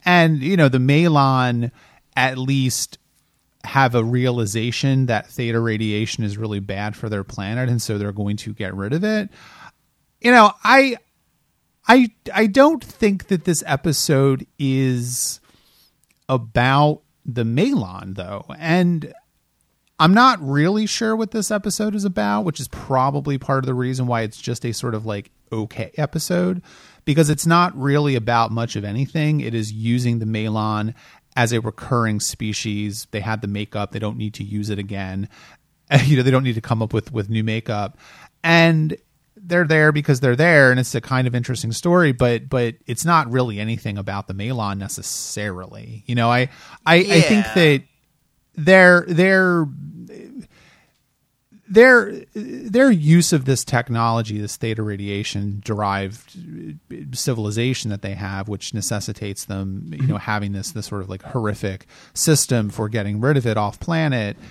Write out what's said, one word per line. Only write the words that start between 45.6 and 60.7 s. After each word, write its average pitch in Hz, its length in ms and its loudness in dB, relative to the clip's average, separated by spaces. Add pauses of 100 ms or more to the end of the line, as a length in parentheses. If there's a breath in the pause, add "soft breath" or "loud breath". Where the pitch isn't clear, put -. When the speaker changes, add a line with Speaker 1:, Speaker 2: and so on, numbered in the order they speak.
Speaker 1:
You 120 100 -4
know, 117 140 2
I, 127 200 2 (360 loud breath)
I, 165 120 6
I 185 240 6
think 208 240 4
Speaker 2:
Yeah. - 100 -6
Speaker 1:
that 151 280 4 (720)
their, 180 520 8
their, 180 600 2 (2000 soft breath)
their, 226 520 6 (100)
their 247 560 0
use 165 420 6
of 135 140 2
this 135 180 0
technology, 117 760 -2
this 104 180 -10
theta 110 240 -6
radiation 101 800 -6
derived 98 720 -6 (800)
civilization 117 800 -4
that 98 100 -8
they 98 140 -8
have, 98 320 -8
which - 260 -10
necessitates 104 720 -8
them, 98 480 -8
you 135 140 -4
know, 104 100 0
having 101 340 -6
this, 98 200 -8